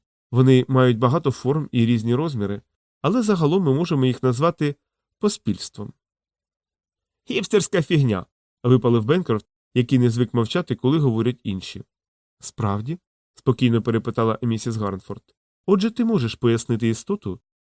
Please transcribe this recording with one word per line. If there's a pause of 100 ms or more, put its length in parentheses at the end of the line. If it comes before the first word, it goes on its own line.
(300)
вони
мають
багато
форм
і
різні
розміри, (400)
але
загалом
ми
можемо
їх
назвати (440)
поспільством». (1300)
«Хіпстерська
фігня», (360)
випалив
Бенкрофт, (280)
який
не
звик
мовчати,
коли
говорять
інші. (560)
«Справді?» (360)
спокійно
перепитала
місіс
Гарнфорд. (440)
«Отже,
ти
можеш
пояснити
істоту, (240)